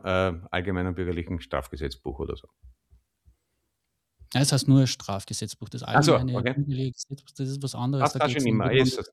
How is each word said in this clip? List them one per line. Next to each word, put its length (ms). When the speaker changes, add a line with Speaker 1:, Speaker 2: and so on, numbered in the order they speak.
Speaker 1:
äh, 300
Allgemeinen 440
Bürgerlichen 440
Strafgesetzbuch 800
oder 160
so. 120
Speaker 2:
Ja, 80
es 100
heißt 160
nur 180
Strafgesetzbuch. 840
Das 140
Speaker 1:
Ach 200
so, 120
Speaker 2:
Allgemeine 220
Speaker 1:
okay. 160
Speaker 2:
Bürgerliche 380
Gesetzbuch, 460
das 120
ist 140
was 120
anderes. 280
Speaker 1:
Das 100
Speaker 2:
Da 60
Speaker 1:
war 80
Speaker 2:
geht's 160
Speaker 1:
schon 80
Speaker 2:
um 80
die 60
Speaker 1:
immer, 60
ist 260
das, 100
ne? 60